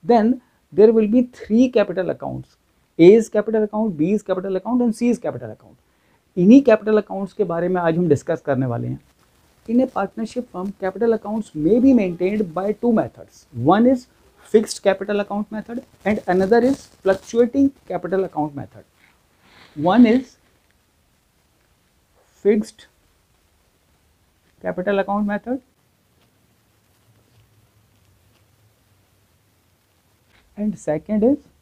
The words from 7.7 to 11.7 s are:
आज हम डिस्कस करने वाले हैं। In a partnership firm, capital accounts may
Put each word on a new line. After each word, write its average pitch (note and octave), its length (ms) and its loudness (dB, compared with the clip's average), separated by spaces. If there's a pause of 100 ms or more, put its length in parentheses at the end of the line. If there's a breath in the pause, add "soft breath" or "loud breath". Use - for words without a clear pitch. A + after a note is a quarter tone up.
आज E3 160 0
हम F3 120 0
डिस्कस D#3 360 -2
करने C3+ 200 -2
वाले A#2+ 220 -6
हैं। B2+ 120 -10 (680)
In A#3+ 120 2
a C4 60 2
partnership A3+ 680 -8
firm, F#3 260 -10
capital G3 360 -2
accounts G#3+ 360 -8 (140)
may G3 180 4